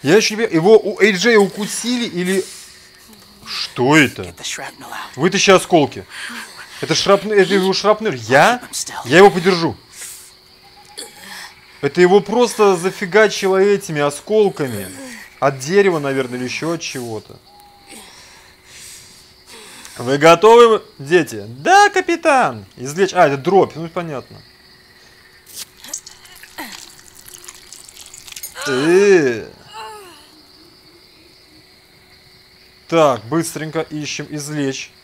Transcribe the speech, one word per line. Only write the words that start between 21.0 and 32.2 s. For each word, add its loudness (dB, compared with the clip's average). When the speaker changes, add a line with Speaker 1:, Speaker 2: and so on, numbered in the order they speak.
Speaker 1:
Да, 2
капитан! -2
Извлечь. -4
А, 4
это -2
дробь. 2
Ну, -10
понятно. -12
Э. 2